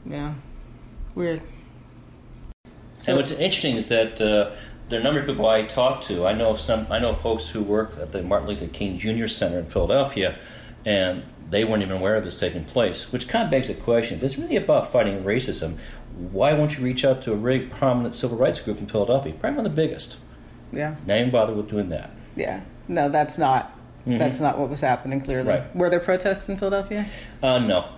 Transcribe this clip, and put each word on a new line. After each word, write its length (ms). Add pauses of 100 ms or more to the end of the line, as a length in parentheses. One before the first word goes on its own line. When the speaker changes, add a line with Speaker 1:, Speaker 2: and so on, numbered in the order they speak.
Speaker 1:
Yeah. 300 (800)
Weird. 260 (1200)
Speaker 2:
And 80 (260)
Speaker 1:
So 180
Speaker 2:
what's 140
interesting 460
is 120
that, 320
uh, 300 (380)
there 100
are 20
a 40
number 160
of 60
people 200
I 160
talked 460
to. 180
I 80
know 160
of 100
some, 300
I 80
know 120
of 100
folks 280
who 140
work 380
at 120
the 100
Martin 260
Luther 180
King 320
Junior 300
Center 300
in 80
Philadelphia, 680 (480)
and 380 (260)
they 160
weren't 180
even 140
aware 200
of 80
this 140
taking 260
place, 480
which 160
kind 160
of 60
begs 180
the 60
question: 440
if 60
it's 140
really 180
about 360
fighting 320
racism, 540 (520)
why 220
won't 260
you 60
reach 200
out 180
to 100
a 40
really 300
prominent 480
civil 220
rights 240
group 180
in 80
Philadelphia? 540
Probably 160
one 100
of 80
the 80
biggest. 340 (560)
Speaker 1:
Yeah. 240 (100)
Speaker 2:
Not 120
even 120
bother 240
with 160
doing 200
that. 200 (260)
Speaker 1:
Yeah. 240 (280)
No, 200
that's 300
not, 340 (340)
Speaker 2:
Mm-hmm. 120
Speaker 1:
that's 220
not 180
what 100
was 120
happening, 400
clearly. 320
Speaker 2:
Right. 240
Speaker 1:
Were 120
there 120
protests 480
in 80
Philadelphia? 500 (340)
Speaker 2:
Uh, 200
no. 240 (140)